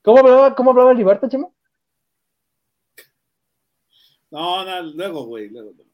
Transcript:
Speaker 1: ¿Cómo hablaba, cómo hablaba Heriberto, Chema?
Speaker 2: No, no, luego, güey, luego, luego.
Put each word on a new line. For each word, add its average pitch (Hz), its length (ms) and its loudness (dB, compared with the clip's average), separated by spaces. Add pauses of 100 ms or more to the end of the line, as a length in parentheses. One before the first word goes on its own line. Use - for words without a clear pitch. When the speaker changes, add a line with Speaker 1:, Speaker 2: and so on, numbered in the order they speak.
Speaker 1:
¿Cómo 220 160 4
hablaba, 262 380 4
cómo 254 160 0
hablaba 254 220 4
Heriberto, 214 360 -2
Chema? 277 180 -10 (2750)
Speaker 2:
No, 175 340 -8
no, 185 200 -12
luego, 160 420 -14
güey, 110 240 -16
luego, 110 260 -20
luego. - 180 -20